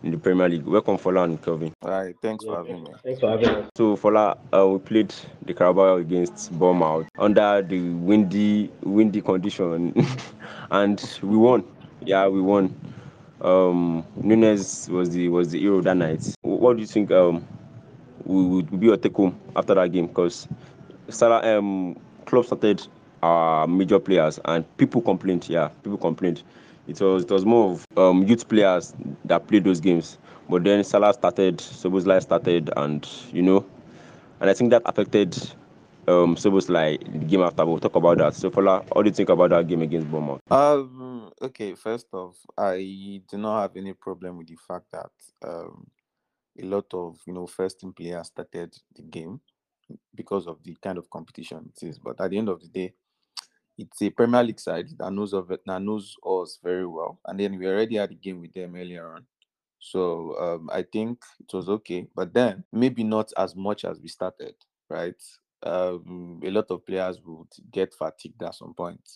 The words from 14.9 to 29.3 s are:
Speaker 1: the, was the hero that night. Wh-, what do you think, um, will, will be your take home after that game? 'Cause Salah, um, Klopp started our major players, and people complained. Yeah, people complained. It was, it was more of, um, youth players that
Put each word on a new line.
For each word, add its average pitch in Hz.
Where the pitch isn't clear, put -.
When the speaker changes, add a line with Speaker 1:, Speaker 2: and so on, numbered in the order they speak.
Speaker 1:
the, 87
was 87
the 82
hero 98
that 92
night. 80
Wh-, -
what 123
do 113
you 107
think, 104
um, 87
will, 92
will 92
be 92
your 107
take 92
home 95
after 95
that 92
game? 85
'Cause -
Salah, 113
um, 95
Klopp 123
started 101
our 82
major 95
players, 80
and 82
people 131
complained. 92
Yeah, 80
people 101
complained. 85
It -
was, 95
it -
was 95
more 110
of, 82
um, 92
youth 117
players 98
that 85